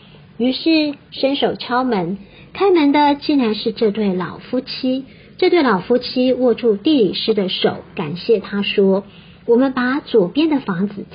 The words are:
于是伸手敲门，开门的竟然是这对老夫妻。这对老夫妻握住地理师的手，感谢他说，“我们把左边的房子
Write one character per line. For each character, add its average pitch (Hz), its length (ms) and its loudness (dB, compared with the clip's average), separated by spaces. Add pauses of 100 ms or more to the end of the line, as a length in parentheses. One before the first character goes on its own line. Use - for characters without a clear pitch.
(380)
于 247 140 0
是 302 420 0 (180)
伸 277 240 -2
手 240 180 0
敲 247 280 -4
门， 196 360 -2 (340)
开 392 180 0
门 294 220 4
的 294 220 4
竟 285 240 0
然 220 160 0
是 208 180 -4
这 214 180 0
对 208 220 0
老 180 260 -6
夫 254 220 -6
妻。 262 440 -4 (340)
这 359 100 2
对 349 140 4
老 220 160 2
夫 240 180 0
妻 254 380 0
握 247 180 2
住 226 240 0
地 302 220 2
理 190 160 2
师 - 180 -2
的 202 160 -2
手， 170 300 -2 (160)
感 170 220 -8
谢 214 220 0
他 202 240 -6
说 196 420 2 (420)
，“我 233 100 4
们 262 160 2
把 254 280 -2
左 190 280 2
边 302 220 0
的 277 100 0
房 196 280 -4
子 - 260 -14